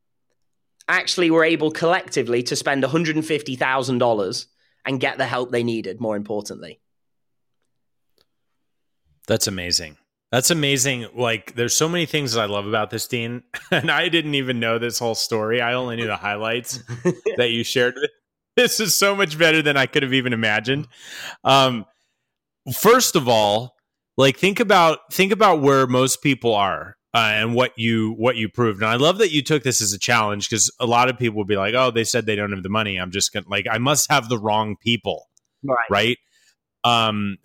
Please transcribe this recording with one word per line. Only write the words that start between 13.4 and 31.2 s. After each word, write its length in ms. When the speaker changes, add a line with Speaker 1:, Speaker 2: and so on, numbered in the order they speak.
Speaker 2:
<laughs> 140
and 200
I 180
didn't 260
even 260
know 180
this 200
whole 160
story. 460
I 140
only 220
knew 100
the 100
highlights 600
Speaker 1:
<laughs> 580
Speaker 2:
that 140
you 140
shared. 340
This 240
is 140
so 200
much 240
better 240
than 140
I 100
could 160
have 120
even 180
imagined. 560
Um, 400
first 420
of 120
all, 460
like, 220
think 220
about, 520
think 200
about 280
where 260
most 360
people 320
are, 420
uh, 200
and 200
what 240
you, 340
what 240
you 120
proved. 340
And 80
I 60
love 220
that 140
you 100
took 200
this 180
as 120
a 60
challenge, 520
'cause 200
a 60
lot 220
of 100
people 200